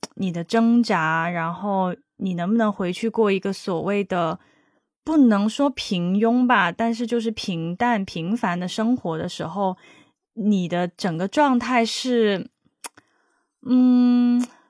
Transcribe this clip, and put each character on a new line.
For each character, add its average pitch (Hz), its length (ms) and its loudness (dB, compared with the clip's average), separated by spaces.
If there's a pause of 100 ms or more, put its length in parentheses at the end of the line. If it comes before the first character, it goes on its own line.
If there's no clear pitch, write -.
(160)
你 190 160 -4
的 170 120 -6
挣 233 380 4
扎， 165 480 0
然 170 240 -4
后 190 400 -2 (240)
你 190 180 -4
能 175 140 -4
不 220 60 2
能 220 160 2
回 190 200 -4
去 220 160 -4
过 214 240 2
一 196 80 0
个 196 140 -4
所 175 280 -4
谓 202 220 -2
的， 175 360 -4 (640)
不 311 140 0
能 220 320 4
说 285 200 0
平 180 480 -2
庸 233 300 2
吧， 196 240 2
但 233 240 -2
是 233 100 -6
就 233 140 -2
是 226 100 -2
平 170 460 -6
淡、 226 300 0
平 180 300 -4
凡 185 220 -2
的 180 80 -4
生 220 300 -2
活 170 220 -4
的 175 100 -4
时 - 180 -8
候， 185 300 -2 (600)
你 190 340 0
的 175 180 -2
整 175 300 -6
个 185 100 -4
状 269 320 2
态 233 260 0
是， 220 640 -2 (1200)
嗯， 247 720 4 (260)